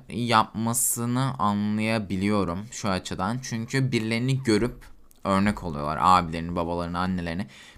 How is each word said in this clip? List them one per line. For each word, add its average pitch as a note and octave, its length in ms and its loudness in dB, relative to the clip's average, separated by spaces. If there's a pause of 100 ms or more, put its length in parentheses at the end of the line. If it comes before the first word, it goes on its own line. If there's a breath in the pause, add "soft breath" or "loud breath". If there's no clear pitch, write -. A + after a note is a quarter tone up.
yapmasını A#2 1300 0
anlayabiliyorum G#2 1300 0
şu - 180 -4
açıdan. F#2 540 -2
Çünkü B2+ 480 -2
birilerini A#2 520 0
görüp A2+ 420 2 (380)
örnek G2 400 2
oluyorlar. D2 380 -4
Abilerini, E2+ 540 4
babalarını, E2+ 440 -2
annelerini. F2+ 480 -2 (300 loud breath)